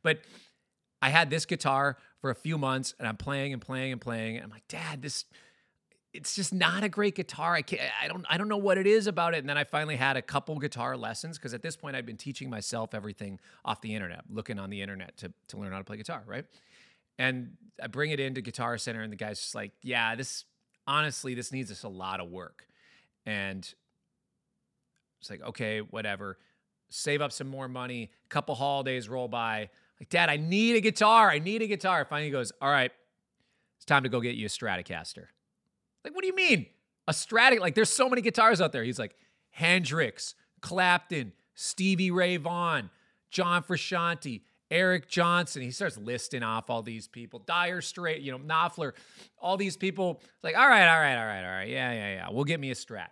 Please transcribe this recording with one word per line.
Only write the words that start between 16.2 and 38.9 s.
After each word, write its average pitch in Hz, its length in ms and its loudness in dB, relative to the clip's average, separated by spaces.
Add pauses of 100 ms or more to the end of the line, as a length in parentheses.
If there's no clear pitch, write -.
right? 113 180 -10 (760)
And 127 380 -2 (260)
I 127 60 -10
bring 147 240 -4
it 147 80 -2
into 131 220 -4
Guitar 117 360 -6
Center 113 240 -8
and 110 120 -8
the 101 40 -12
guy's 107 220 -8
just - 160 -8
like, 104 160 -10 (100)
"Yeah, 117 340 0
this, - 280 -10 (420)
honestly, 143 480 -2
this 120 200 -8
needs 131 180 -8
us 95 120 -14
a 117 60 -10
lot 95 300 -6
of 87 100 -8
work." 87 380 -16 (580)
And 98 480 -6 (1500)
it's - 80 -18
like, 87 120 -14
"Okay, 110 380 -6
whatever." 104 580 -8 (520)
Save 147 320 -2
up 143 100 -2
some 135 160 -10
more 135 200 -10
money. 123 440 -8 (180)
Couple 147 260 -2
holidays 131 520 -2
roll 123 200 -6
by. 110 420 -4 (300)
Like, - 100 -20
"Dad, 170 200 4
I 147 80 2
need 202 380 4
a 220 60 6
guitar. 214 480 8
I 151 100 4
need 202 220 -2
a 226 60 -2
guitar." 185 380 0
Finally 151 220 -4
he 143 40 -4
goes, 131 200 -2 (100)
"All 139 80 2
right, 135 220 4 (880)
it's - 80 -20
time 139 180 6
to 127 60 0
go 120 120 0
get 120 140 -4
you 110 100 -6
a 101 40 -4
Stratocaster." 90 800 -6 (760)
Like, 294 120 -12
"What 370 60 -4
do 381 60 0
you 370 80 0
mean? 294 320 4 (400)
A 160 40 0
Stratocaster? 233 480 6
Like, 175 160 0
there's 214 160 6
so 262 180 4
many 247 120 2
guitars 220 400 6
out 165 100 4
there." 120 120 -2
He's 117 140 -4